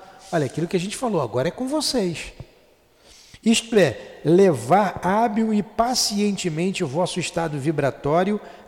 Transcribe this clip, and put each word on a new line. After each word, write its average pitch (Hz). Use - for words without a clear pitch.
Olha, 156
aquilo 151
que 190
a 175
gente 196
falou, 214
agora 123
é -
com 254
vocês. 240
Isto 226
é, 156
levar 170
hábil 220
e 208
pacientemente 202
o -
vosso 156
estado 165
vibratório 156